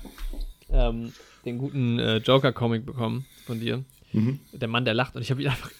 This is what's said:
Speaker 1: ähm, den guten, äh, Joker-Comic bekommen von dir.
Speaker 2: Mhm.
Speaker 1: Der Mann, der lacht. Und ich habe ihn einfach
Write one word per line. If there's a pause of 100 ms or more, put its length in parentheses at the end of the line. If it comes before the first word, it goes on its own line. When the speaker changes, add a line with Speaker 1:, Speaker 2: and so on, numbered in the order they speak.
(680)
Speaker 1:
ähm, (320)
den
guten,
äh,
Joker-Comic
bekommen (200)
von
dir. (280)
Speaker 2:
Mhm. (120)
Speaker 1:
Der
Mann,
der
lacht.
Und
ich
habe
ihn
einfach